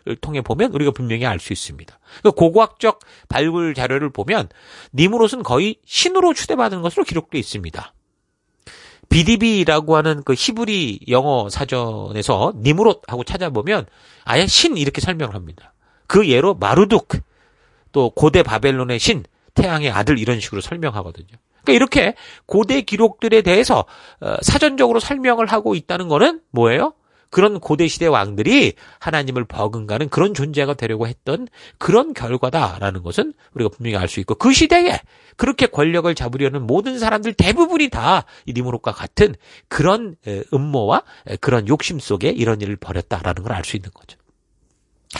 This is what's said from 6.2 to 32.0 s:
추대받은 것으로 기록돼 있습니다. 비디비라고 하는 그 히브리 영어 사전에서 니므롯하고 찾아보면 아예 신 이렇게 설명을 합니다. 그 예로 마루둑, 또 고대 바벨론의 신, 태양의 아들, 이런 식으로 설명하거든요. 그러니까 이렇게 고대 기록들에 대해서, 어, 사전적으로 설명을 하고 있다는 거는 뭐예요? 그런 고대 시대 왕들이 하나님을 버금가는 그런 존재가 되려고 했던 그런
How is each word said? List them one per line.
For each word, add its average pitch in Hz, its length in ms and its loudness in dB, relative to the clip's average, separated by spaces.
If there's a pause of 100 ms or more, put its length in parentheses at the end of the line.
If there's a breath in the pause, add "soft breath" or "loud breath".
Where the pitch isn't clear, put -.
추대받은 214 480 -2
것으로 175 220 -2
기록돼 - 340 -6
있습니다. - 560 -10 (1160 loud breath)
비디비라고 165 880 4
하는 151 260 0
그 131 100 0
히브리 208 760 -4
영어 123 400 0
사전에서 110 1040 -2
니므롯하고 143 720 0
찾아보면 165 600 -4 (380 soft breath)
아예 165 240 0
신 302 300 2
이렇게 143 240 -2
설명을 151 340 -4
합니다. 85 380 -16 (340)
그 185 220 4
예로 151 260 4
마루둑, 165 540 2 (840)
또 123 180 2
고대 151 340 4
바벨론의 123 560 0
신, 165 260 0 (280)
태양의 151 380 0
아들, 104 260 2
이런 113 220 -2
식으로 101 220 -10
설명하거든요. 107 760 -10 (280)
그러니까 - 80 4
이렇게 247 420 2 (300 loud breath)
고대 226 360 0
기록들에 220 600 2
대해서, 185 440 2 (360 loud breath)
어, 50 200 -6
사전적으로 269 580 2
설명을 247 480 0
하고 214 280 -2
있다는 175 320 -6
거는 240 340 2 (100)
뭐예요? 123 420 2 (380)
그런 202 280 4
고대 156 300 0
시대 - 160 -4
왕들이 117 680 2 (260 soft breath)
하나님을 135 460 -4
버금가는 107 640 -6
그런 196 260 0
존재가 143 420 -2
되려고 113 300 -4
했던 160 440 -8 (280 loud breath)
그런 277 360 2